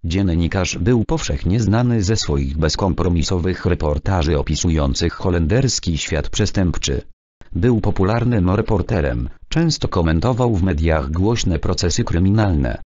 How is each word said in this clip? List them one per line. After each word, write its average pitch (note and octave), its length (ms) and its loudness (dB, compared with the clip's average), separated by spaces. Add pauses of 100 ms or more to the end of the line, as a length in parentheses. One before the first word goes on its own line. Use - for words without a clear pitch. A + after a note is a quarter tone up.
Dziennikarz F2 720 0
był A2+ 280 2
powszechnie D3+ 540 -2
znany A2+ 440 2
ze A2 120 2
swoich C#2+ 420 -2
bezkompromisowych F2 1080 0
reportaży D#2 720 0
opisujących D#2 760 0
holenderski F2+ 840 0
świat - 320 -4
przestępczy. F#2 720 0 (500)
Był A2 300 2
popularnym G#2 680 2
reporterem, E2 800 0 (200)
często D#3+ 380 0
komentował G#2+ 680 0
w F2 80 0
mediach D#2+ 480 0
głośne F#2 480 0
procesy - 440 0
kryminalne. F2+ 760 2 (100)